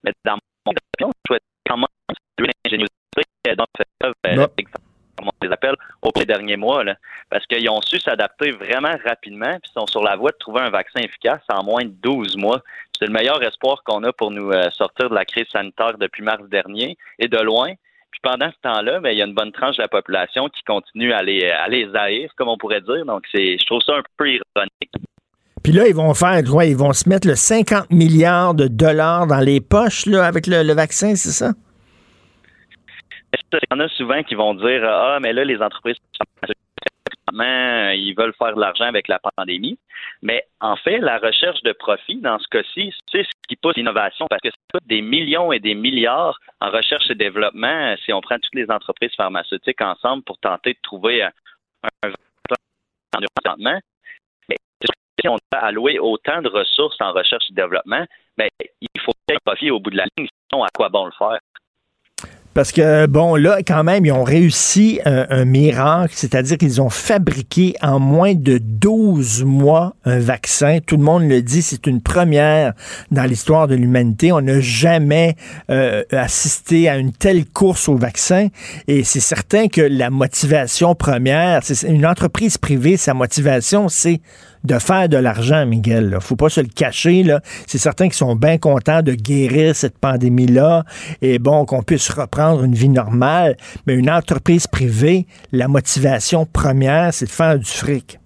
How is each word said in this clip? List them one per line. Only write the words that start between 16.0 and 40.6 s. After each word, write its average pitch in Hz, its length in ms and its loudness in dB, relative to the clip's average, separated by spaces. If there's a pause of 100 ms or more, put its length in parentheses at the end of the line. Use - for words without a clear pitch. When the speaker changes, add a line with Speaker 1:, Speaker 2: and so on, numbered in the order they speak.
Speaker 1:
mars 107 300 -4
dernier 104 460 -6 (200)
et 117 100 -2
de 120 120 -2
loin. 113 300 0 (420)
Puis - 100 -18
pendant 131 300 -4
ce - 100 -20
temps-là, 120 380 -4
ben, 156 100 -4
il 107 80 -2
y 101 60 0
a - 20 0
une 101 80 -12
bonne 107 180 -4
tranche 131 260 -4
de 120 40 -4
la 104 60 -4
population 95 600 -4
qui - 180 -16
continue 110 440 -4
à 104 120 -2
les, 95 260 -2
à 82 180 -2
les 113 280 -4
haïr, 107 420 -4
comme 127 120 -4
on 113 100 -4
pourrait 104 220 -4
dire. 127 260 -6
Donc, 104 160 -8 (100)
c'est, 95 240 0
je - 80 -2
trouve 117 160 -2
ça 147 120 0
un 139 100 -2 (140)
peu 147 120 -2
ironique. - 640 -6 (720)
Speaker 2:
Puis 151 100 2
là, 202 140 6
ils 185 80 4
vont 156 180 2
faire 175 300 2
quoi ? 147 220 4
Ils 143 120 2
vont 139 160 2
se - 160 0
mettre 190 180 2
le 143 80 4
cinquante 214 540 0
milliards 170 640 4
de 147 140 2
dollars 156 580 2
dans 139 140 2
les 139 220 4
poches, 208 440 0
là, 190 200 4
avec 170 200 -2
le, 175 160 2
le 156 120 2
vaccin, 160 420 0
c'est 170 160 -4
ça ? 240 220 -2 (2000)
Speaker 1:
Il 160 60 0 (120)
y 131 40 -2
en 139 60 -8
a 160 80 -4
souvent 135 340 -4
qui 120 120 -8
vont 107 200 -2
dire, « 117 300 -2
Ah, 113 360 0
mais 117 100 -4
là, 123 120 -2
les 123 180 -4
entreprises, 117 340 -6 (1400)
ils 110 840 -2
veulent 110 200 -2
faire 113 180 -2
de 110 40 -4
l'argent 98 260 -2
avec 113 220 -4
la 95 120 -2
pandémie. » 98 580 -8 (440)
Mais 113 220 -4 (160)
en 107 160 -4